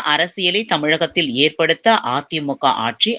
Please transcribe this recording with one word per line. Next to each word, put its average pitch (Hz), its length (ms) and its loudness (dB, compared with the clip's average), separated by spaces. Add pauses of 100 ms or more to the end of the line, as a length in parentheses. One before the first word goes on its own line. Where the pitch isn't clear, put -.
அரசியலை 175 580 0
தமிழகத்தில் 160 720 -2
ஏற்படுத்த 156 520 0 (200)
அதிமுக 143 580 -4 (120)
ஆட்சி 117 420 0